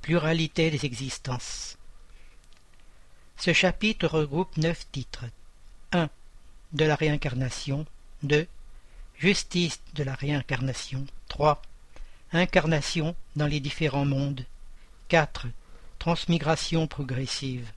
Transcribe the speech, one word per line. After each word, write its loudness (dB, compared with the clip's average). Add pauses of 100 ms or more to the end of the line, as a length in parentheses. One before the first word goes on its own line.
Pluralité 4
des -2
existences. -6 (1600)
Ce 2
chapitre 4
regroupe 0
neuf 0
titres. -6 (680)
Un. 4 (640)
De 4
la 6
réincarnation. 0 (360)
Deux. 4 (720)
Justice 2 (140)
de -2
la -2
réincarnation. -2 (220)
Trois. 4 (680)
Incarnation 4 (220)
dans 2
les 2
différents 0
mondes. 0 (640)
Quatre. 4 (520)
Transmigration 2
progressive. -4